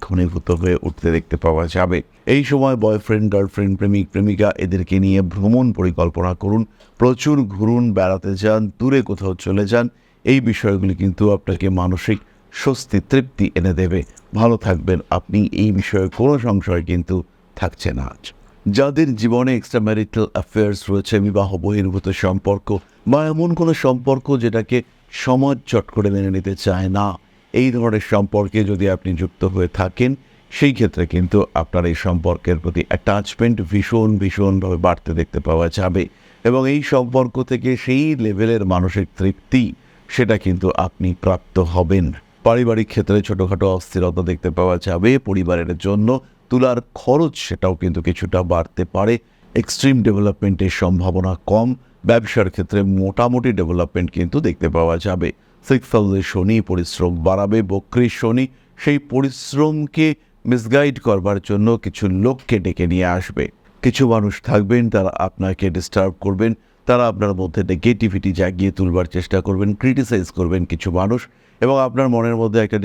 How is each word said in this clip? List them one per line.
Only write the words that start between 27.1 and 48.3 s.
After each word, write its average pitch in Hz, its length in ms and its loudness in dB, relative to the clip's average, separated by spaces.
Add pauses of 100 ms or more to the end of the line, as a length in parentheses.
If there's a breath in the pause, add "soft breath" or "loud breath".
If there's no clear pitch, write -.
এই 131 180 2
ধরনের 117 420 0
সম্পর্কে 101 500 0
যদি 98 260 0
আপনি 92 200 -2 (120)
যুক্ত - 200 -4 (120)
হয়ে 90 160 0 (100)
থাকেন, 110 320 0 (400 soft breath)
সেই 143 220 2
ক্ষেত্রে 101 300 0 (100)
কিন্তু 90 240 2 (240)
আপনার 87 240 -2
এই 85 200 0
সম্পর্কের 87 580 0
প্রতি 87 260 -2
অ্যাটাচমেন্ট 104 680 0 (140)
ভীষণ, 110 460 2
ভীষণভাবে 95 600 0
বাড়তে 87 360 0
দেখতে 82 260 -2
পাওয়া 80 280 0 (100)
যাবে। 92 260 0 (420 soft breath)
এবং 123 240 2
এই 147 140 0
সম্পর্ক 127 600 0
থেকে 123 340 -2
সেই 135 280 0 (100)
লেভেলের 110 500 0
মানসিক 92 420 0 (100)
তৃপ্তি, 98 460 0 (460 soft breath)
সেটা 113 280 2
কিন্তু 92 300 0 (180)
আপনি - 240 -4 (140)
প্রাপ্ত 92 360 -2
হবেন। 90 460 2 (380)
পারিবারিক 113 500 2
ক্ষেত্রে 101 280 2
ছোটোখাটো 95 440 -2 (120)
অস্থিরতা 90 520 -2
দেখতে 90 220 -2
পাওয়া 90 240 2 (120)
যাবে 92 240 2 (160)
পরিবারের 90 500 0
জন্য। 104 300 0 (420 soft breath)
তুলার 123 300 2 (140)
খরচ, 143 400 0 (140)
সেটাও - 280 -2
কিন্তু 90 260 -2
কিছুটা 90 420 -2